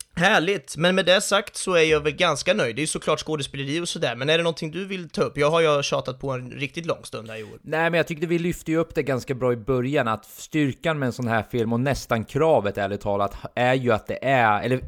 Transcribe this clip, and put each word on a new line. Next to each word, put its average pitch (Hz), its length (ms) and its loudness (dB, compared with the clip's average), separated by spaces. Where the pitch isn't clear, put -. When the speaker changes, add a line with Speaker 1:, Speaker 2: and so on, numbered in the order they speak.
Speaker 1:
Härligt, 170 600 2
men 180 180 4
med 190 100 2
det 185 160 6
sagt 202 340 0
så - 180 -2
är 165 80 6
jag 156 180 4
väl 147 140 -2
ganska 165 400 0
nöjd. 135 220 0
Det 123 40 -6
är 151 40 -2
ju 156 40 -2
såklart 160 320 -2
skådespeleri 143 600 -6
och 175 100 -6
sådär, 139 260 -4
men 131 140 -2
är 160 80 4
det 170 60 0
någonting 165 280 -4
du 180 140 -8
vill 185 240 -10
ta - 120 -4
upp? 127 160 0
Jag 143 140 4
har 165 100 4
ju 147 220 4
tjatat 131 360 -4
på 135 120 -6
en 127 200 -8
riktigt 139 340 -8
lång - 180 -4
stund 113 260 -12
här, 110 80 -12
Joel. 110 240 -14
Speaker 2:
Nej, 160 280 0
men 165 80 2
jag 156 100 2
tyckte 165 200 -4
vi 170 120 2
lyfte 165 320 -2
ju 160 60 2
upp 160 180 0
det 156 80 0
ganska 127 300 -2
bra 123 200 2
i - 20 2
början, 127 520 0
att 110 180 -4
styrkan 151 720 -2
med 135 80 0
en 113 60 0
sån 123 140 -4
här 113 240 2
film 117 220 0
och 117 60 2
nästan 120 460 0
kravet, 139 520 2
ärligt 101 240 -2
talat, 101 320 0
är 123 180 2
ju 127 180 2
att 107 160 0
det - 180 -6
är, 120 380 4
eller 123 140 2